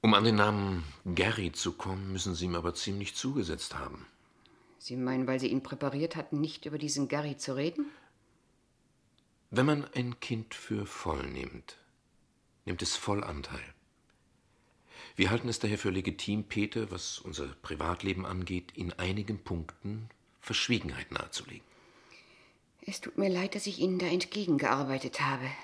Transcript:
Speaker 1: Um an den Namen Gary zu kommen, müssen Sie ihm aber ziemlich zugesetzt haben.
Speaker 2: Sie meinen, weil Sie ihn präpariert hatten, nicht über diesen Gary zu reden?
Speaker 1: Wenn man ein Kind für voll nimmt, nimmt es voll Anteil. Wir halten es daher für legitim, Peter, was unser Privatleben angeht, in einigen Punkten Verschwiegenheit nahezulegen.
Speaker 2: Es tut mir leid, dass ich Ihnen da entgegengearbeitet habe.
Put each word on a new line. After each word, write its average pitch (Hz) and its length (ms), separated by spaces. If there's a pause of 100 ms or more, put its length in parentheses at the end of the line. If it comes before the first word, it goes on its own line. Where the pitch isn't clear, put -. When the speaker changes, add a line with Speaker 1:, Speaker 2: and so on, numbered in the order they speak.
Speaker 1:
Um 110 140
an 104 100
den 113 120
Namen 101 480 (300)
Gary 92 380
zu - 200
kommen, 98 400
müssen 92 220
Sie 85 100
ihm 87 100
aber 85 200
ziemlich 101 400
zugesetzt 101 600
haben. - 320 (720)
Speaker 2:
Sie - 180
meinen, 127 300
weil 131 140
Sie 131 80
ihn 135 140
präpariert 143 520
hatten, 151 280
nicht - 240
über 151 100
diesen 147 320
Gary 147 300
zu 135 180
reden? 175 300 (1600)
Speaker 1:
Wenn 123 140
man 147 200 (100)
ein 123 260
Kind 113 340
für 104 300
voll 78 460
nimmt, 65 460 (880)
nimmt 90 160
es - 140
voll 101 280
Anteil. - 380 (1500)
Wir 95 140
halten 117 180
es 113 120
daher 104 180
für 101 120
legitim, 95 540
Peter, 104 460
was - 300
unser 73 260 (160)
Privatleben 90 640
angeht, 90 480
in 87 200
einigen 98 480
Punkten 98 680 (300)
Verschwiegenheit - 720
nahezulegen. - 520 (1200)
Speaker 2:
Es - 160
tut - 160
mir 196 140
leid, 185 240
dass 202 120
ich 196 120
Ihnen 185 200
da 180 80
entgegengearbeitet 143 1160
habe. 135 240 (180)